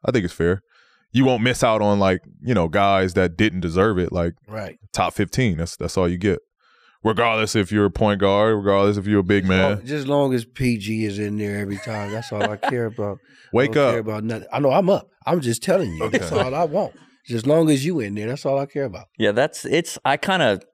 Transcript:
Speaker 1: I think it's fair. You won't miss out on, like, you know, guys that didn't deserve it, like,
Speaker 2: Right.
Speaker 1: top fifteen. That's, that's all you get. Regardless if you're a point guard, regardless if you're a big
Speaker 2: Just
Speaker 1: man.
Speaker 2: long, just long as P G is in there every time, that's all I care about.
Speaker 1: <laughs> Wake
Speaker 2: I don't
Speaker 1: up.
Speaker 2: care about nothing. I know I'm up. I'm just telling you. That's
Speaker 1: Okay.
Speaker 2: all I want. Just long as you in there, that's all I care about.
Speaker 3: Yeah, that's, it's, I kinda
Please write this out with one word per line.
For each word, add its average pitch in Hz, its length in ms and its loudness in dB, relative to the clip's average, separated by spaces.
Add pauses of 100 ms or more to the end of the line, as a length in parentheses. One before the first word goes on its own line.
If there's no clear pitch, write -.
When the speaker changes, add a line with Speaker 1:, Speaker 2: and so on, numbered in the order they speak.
Speaker 1:
I - 80 0
think 101 140 2
it's 87 80 -4
fair. 87 280 2 (520)
You 131 100 4
won't 127 200 2
miss 123 200 2
out 113 180 4
on, 101 160 4
like, 95 260 2 (180)
you 123 120 0
know, 87 140 4
guys 95 460 2
that 87 240 0
didn't 90 240 0
deserve 90 380 0
it, 87 120 -2
like, 87 220 -2 (160)
Speaker 2:
Right. 107 280 -12 (140)
Speaker 1:
top 90 220 -2
fifteen. 101 460 -2
That's, 85 180 -8
that's - 200 -8
all 90 120 2
you 90 80 -4
get. 92 220 0 (680)
Regardless 110 500 0
if 104 160 0
you're 104 140 4
a 95 60 2
point 104 280 0
guard, 104 380 2
regardless 101 400 2
if 98 100 -4
you're 104 140 4
a - 20 0
big 98 200 2
Speaker 2:
Just 95 60 0
Speaker 1:
man. 95 280 4
Speaker 2:
long, 104 80 -12
just 139 220 -6
long 143 260 2
as 120 100 -2
P 120 340 -2
G 110 280 -4
is 101 140 -4
in 104 180 -4
there 104 220 -4
every 101 180 -6
time, 104 340 -8
that's 113 220 -8
all 104 100 -4
I 107 140 -6
care 120 300 -4
about. 101 320 -8 (160)
Speaker 1:
<laughs> - 180 -20
Wake 131 180 2
Speaker 2:
I - 40 -8
don't 147 100 4
Speaker 1:
up. 135 80 2
Speaker 2:
care 117 80 -2
about 107 240 -6
nothing. 113 260 -6
I 123 80 -2
know 139 120 2
I'm 175 180 2
up. - 180 0 (180)
I'm 165 140 0
just 120 240 -2
telling 170 300 0
you. - 160 -4
That's 90 240 -2
Speaker 1:
Okay. - 80 0
Speaker 2:
all 131 120 -2
I 165 120 0
want. 165 280 -4 (340)
Just 117 200 -4
long 160 240 4
as 135 120 2
you 165 180 -2
in 101 120 -6
there, 104 140 -6
that's 135 180 -8
all 139 140 0
I 139 80 -4
care 143 180 -6
about. - 220 -12 (100)
Speaker 3:
Yeah, 104 140 2
that's, 131 340 0
it's, - 400 -2
I 135 120 2
kinda 143 420 0 (140)